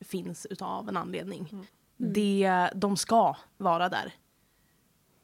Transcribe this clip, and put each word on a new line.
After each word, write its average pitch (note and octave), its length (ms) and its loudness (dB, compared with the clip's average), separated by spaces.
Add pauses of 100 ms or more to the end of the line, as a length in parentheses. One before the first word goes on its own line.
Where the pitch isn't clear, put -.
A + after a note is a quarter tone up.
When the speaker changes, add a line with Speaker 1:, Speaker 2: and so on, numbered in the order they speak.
Speaker 1:
finns F3+ 500 -8
utav F#3+ 380 -8
en F#3+ 80 -4
anledning. F3 560 -6
Speaker 2:
Mm. F#3+ 120 -14 (360)
Speaker 3:
Mm. A3+ 120 0
Speaker 1:
Det, G3 640 4
de G3+ 220 0
ska G#3 400 4 (200)
vara F3 320 2
där. - 240 -4 (1120)